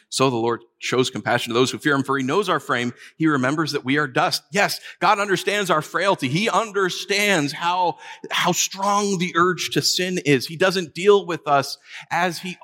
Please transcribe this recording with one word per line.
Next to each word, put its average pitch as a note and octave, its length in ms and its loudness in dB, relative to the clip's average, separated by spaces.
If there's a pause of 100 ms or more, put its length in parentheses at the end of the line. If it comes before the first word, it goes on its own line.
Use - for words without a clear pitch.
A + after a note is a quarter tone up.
so C3+ 220 2
the A#2+ 60 -2
Lord A#2 280 0 (160)
shows B2+ 300 0
compassion A#2 400 -2
to A2 40 -4
those B2 160 4
who A2 80 -8
fear D3 160 0
him, C3+ 80 0
for C3+ 160 -2
he C3 60 -2
knows F3 240 0
our D#3+ 100 0
frame. A#2+ 340 -2 (240)
He D#3+ 120 0
remembers D3 420 0
that - 140 -4
we C3+ 140 0
are D3 100 -2
dust." D3+ 420 0
Yes, F#3+ 300 0 (180)
God G3+ 220 2
understands G3 500 0
our D#3 100 4
frailty. F3 460 -2
He F3 240 0
understands G3 1000 0
how, F3 460 -2 (340)
how - 180 0
strong G3+ 680 0
the E3+ 180 -2
urge F3 340 0
to - 100 0
sin F3+ 460 -2
is. C#3 220 2
He E3 80 -10
doesn't F3+ 360 0
deal G3 320 4
with E3+ 220 -6
us C#3+ 320 0 (320)
as E3+ 300 -2
he F3+ 240 -10